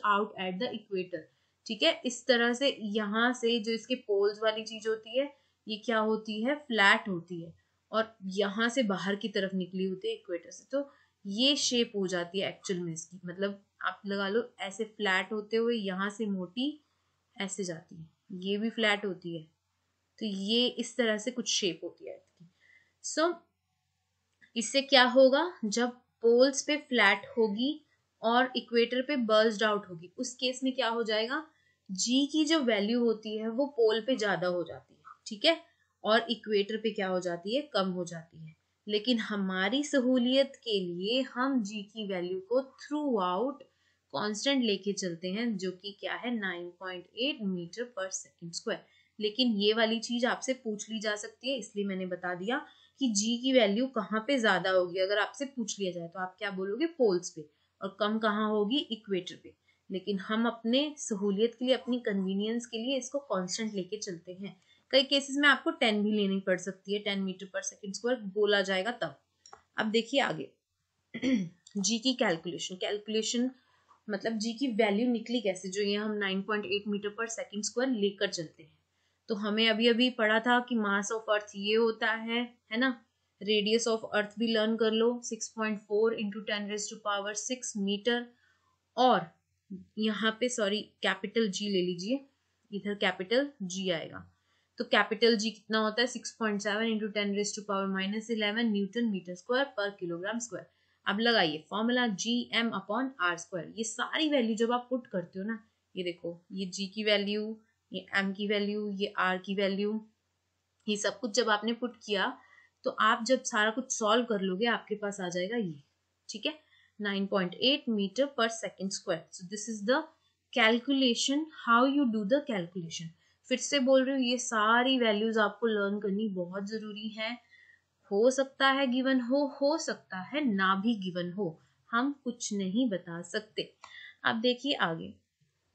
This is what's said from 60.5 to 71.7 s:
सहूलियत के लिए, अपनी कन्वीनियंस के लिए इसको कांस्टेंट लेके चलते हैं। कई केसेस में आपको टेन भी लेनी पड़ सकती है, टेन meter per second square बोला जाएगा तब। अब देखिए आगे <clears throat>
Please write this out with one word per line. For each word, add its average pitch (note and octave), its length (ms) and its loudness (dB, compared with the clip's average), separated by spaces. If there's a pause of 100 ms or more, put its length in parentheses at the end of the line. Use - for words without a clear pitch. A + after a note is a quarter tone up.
सहूलियत G#3 560 0
के B3+ 100 -8
लिए, B3+ 100 4
अपनी A#3+ 320 -2
कन्वीनियंस G3+ 600 -2
के A#3 120 -10
लिए B3+ 200 -2
इसको C#4 280 -6
कांस्टेंट G3+ 480 -4
लेके F#3 240 -6
चलते F3+ 360 -10
हैं। F#3+ 220 -12 (340)
कई C4+ 120 6
केसेस C#4 360 0
में D4 100 6
आपको C4+ 240 4
टेन G#3+ 320 2
भी G#3+ 80 2
लेनी G3 280 2
पड़ F#3 180 2
सकती F#3+ 360 -8
है, G#3 60 -2
टेन G3+ 240 -2
meter F#3+ 220 -6
per F#3+ 180 -8
second - 340 -10
square A#3+ 200 -2 (160)
बोला G3+ 280 4
जाएगा F#3+ 300 -2
तब। - 240 -8 (640)
अब A3 120 -2
देखिए A#3 300 2
आगे - 280 -2 (640)
<clears throat> G#3 640 -2